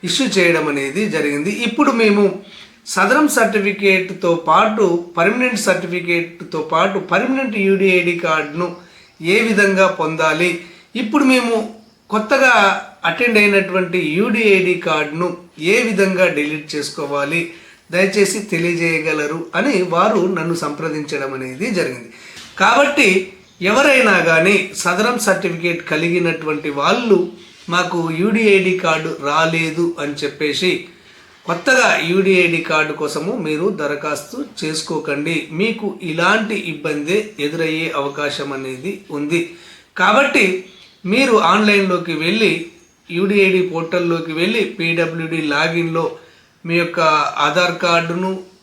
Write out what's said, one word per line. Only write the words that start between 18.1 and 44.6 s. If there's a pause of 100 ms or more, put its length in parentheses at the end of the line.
తెలియజేయగలరు (100)
అని
వారు
నన్ను
సంప్రదించడం
అనేది
జరిగింది. (500)
కాబట్టి (280)
ఎవరైనా
కానీ
సదరం
సర్టిఫికేట్
కలిగినటువంటి
వాళ్ళు (380)
"మాకు
యూడీఐడి
కార్డు
రాలేదు"
అని
చెప్పేసి (600)
కొత్తగా
యూడీఐడి
కార్డు
కోసము
మీరు
దరఖాస్తు (200)
చేసుకోకండి,
మీకు
ఇలాంటి
ఇబ్బందే (100)
ఎదురయ్యే
అవకాశం
అనేది (100)
ఉంది. (420)
కాబట్టి (400)
మీరు
ఆన్లైన్లోకి
వెళ్ళి, (460)
యూడీఐడి
పోర్టల్లోకి
వెళ్ళి